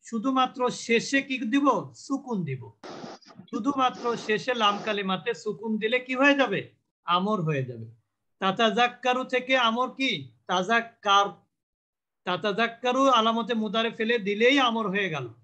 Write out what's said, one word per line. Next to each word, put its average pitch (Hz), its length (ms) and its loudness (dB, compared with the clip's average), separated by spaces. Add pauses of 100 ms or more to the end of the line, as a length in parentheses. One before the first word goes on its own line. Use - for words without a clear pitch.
শুধুমাত্র 247 680 0
শেষে 233 520 0
কি 269 160 -6
দিব? 226 560 2
সুকুন 247 500 -6
দিব। 120 280 -8 (760)
শুধুমাত্র 247 680 -2
শেষে 220 380 -2
লাম 240 300 2
কালিমাতে 202 500 -2
সুকুন 214 440 -6
দিলে 220 200 0
কি 254 160 -6
হয়ে 277 200 6
যাবে? 208 380 -2 (320)
আমর 185 380 0
হয়ে 151 220 -2
যাবে। 117 220 -12 (520)
তাতাজাক্কারু 233 840 0
থেকে 254 340 0
আমর 240 320 0
কি? 226 420 -4 (140)
তাজাক্কার। 202 800 2 (1000)
তাতাজাক্কারু 226 840 0
আলামতে 226 460 2
মুদারে 226 360 -2
ফেলে 226 280 -2
দিলেই 220 420 4
আমর 226 280 0
হয়ে 190 220 -2
গেল। 131 340 -8